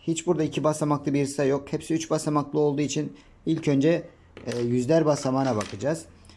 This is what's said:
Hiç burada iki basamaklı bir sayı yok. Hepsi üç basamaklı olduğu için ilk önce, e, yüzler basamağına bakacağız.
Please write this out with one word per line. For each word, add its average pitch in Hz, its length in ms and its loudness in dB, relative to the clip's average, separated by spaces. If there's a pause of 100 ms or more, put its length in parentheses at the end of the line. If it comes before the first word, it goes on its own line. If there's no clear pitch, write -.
Hiç 165 260 -4
burada 160 160 2
iki 151 200 -2
basamaklı 147 500 0
bir 143 120 2
sayı 139 240 0
yok. 139 240 -2
Hepsi 151 200 -4
üç 160 180 -2
basamaklı 151 480 0
olduğu 147 220 2
için 147 360 -4 (280)
ilk 160 220 0
önce, 147 360 4 (420)
e, 120 140 -4
yüzler 123 460 2
basamağına 135 500 2
bakacağız. 110 500 -4 (320)